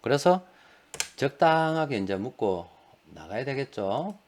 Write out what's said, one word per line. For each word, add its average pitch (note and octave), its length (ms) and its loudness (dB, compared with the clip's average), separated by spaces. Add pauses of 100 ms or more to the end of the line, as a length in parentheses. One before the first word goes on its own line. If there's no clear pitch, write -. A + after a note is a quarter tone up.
그래서 F3+ 420 4 (720)
적당하게 D#3+ 840 2
이제 G2 160 -2
묶고 F#2+ 520 -4 (460)
나가야 F2 320 -8
되겠죠. C3 720 -4 (100)